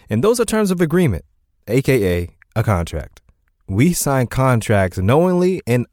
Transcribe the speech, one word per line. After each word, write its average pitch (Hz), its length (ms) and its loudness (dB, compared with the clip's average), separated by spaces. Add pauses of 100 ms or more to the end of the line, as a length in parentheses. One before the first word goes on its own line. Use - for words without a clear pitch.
(100)
And 107 120 -2
those 233 160 2
are 240 60 0
terms 214 260 -2
of 180 120 0
agreement, 160 420 0 (420)
A 117 140 0
K 127 260 2
A 87 220 -2 (260)
a 113 80 0
contract. 85 600 -4 (440)
We 127 280 2
sign 135 320 -2
contracts 110 720 0
knowingly 180 680 2
and 120 260 0